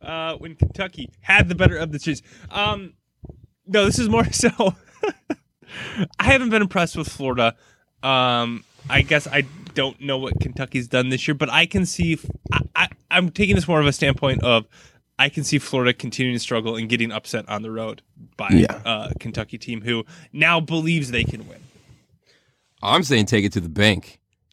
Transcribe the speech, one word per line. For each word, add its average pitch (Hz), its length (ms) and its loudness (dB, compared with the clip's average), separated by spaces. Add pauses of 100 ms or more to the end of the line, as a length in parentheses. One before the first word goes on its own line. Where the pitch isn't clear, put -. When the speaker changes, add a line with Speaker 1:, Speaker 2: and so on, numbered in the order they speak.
Speaker 1:
uh, 160 340 -8
when 165 200 -16
Kentucky - 520 -2 (140)
had 196 280 6
the 180 60 -2
better 180 220 4
of 160 140 -4
the 147 80 -6
cheese. 151 240 -4 (260)
Um, 202 440 -4 (760)
no, 196 180 4
this 202 140 2
is 233 100 0
more 226 160 4
<laughs> 131 80 -2
so. 240 160 2 (1700)
I - 40 0
haven't 254 260 4
been 214 140 4
impressed 185 340 0
with 156 100 -6
Florida. 123 480 0 (480)
Um, 123 600 0 (260)
I 139 120 4
guess 147 260 0
I 143 140 0 (320)
don't 135 280 -4
know 139 160 -4
what 131 220 -4
Kentucky's 127 480 -6
done 127 220 0
this 127 180 -2
year, 151 80 0
but 139 140 -2
I 156 160 4
can 190 200 0
see. 170 280 -2
F-, - 120 -6 (260)
I, 147 80 2 (160)
I, 175 120 0 (240)
I'm 180 180 2
taking 196 260 2
this 160 120 2
more 160 120 4
of 151 80 4
a 139 60 2
standpoint 135 500 0
of 117 220 2 (540)
I 135 100 4
can 147 140 -4
see 147 160 0
Florida 123 340 0
continuing 123 420 -4
to 117 40 -4
struggle 113 360 -4
and 113 140 -6
getting 117 220 0
upset 110 380 -8
on 104 120 -6
the 110 100 -10
road 110 300 -8 (360)
by 104 140 -6
Speaker 2:
Yeah. - 340 4
Speaker 1:
a 107 340 -6
Kentucky 113 380 -10
team 113 240 -10
who 117 240 -4 (280)
now 165 260 2
believes 160 520 -2
they 117 120 0
can 117 240 -6
win. - 120 -20 (1200)
Speaker 2:
I'm 135 200 2
saying 127 240 4
take 107 180 4
it 98 80 -2
to 104 60 -2
the 85 100 -4
bank. 98 500 2 (340)